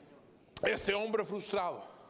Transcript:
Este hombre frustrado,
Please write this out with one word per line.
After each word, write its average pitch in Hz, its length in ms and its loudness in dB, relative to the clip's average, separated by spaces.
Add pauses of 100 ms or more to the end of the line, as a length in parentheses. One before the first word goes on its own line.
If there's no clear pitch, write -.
(640)
Este 202 300 2
hombre 214 320 2
frustrado, 180 580 -2 (260)